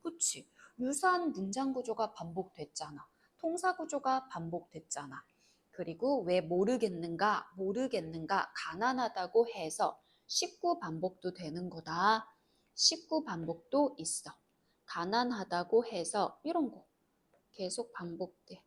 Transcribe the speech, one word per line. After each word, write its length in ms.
그치? 460
유사한 520
문장 420
구조가 400
반복됐잖아. 920
통사 360
구조가 540
반복됐잖아. 960
그리고 500
왜 200
모르겠는가? 1120
모르겠는가? 1000
가난하다고 920
해서 500
식구 520
반복도 540
되는 360
거다. 580
식구 500
반복도 760
있어. 340
가난하다고 1000
해서 580
이런 280
거 140
계속 420
반복돼. 720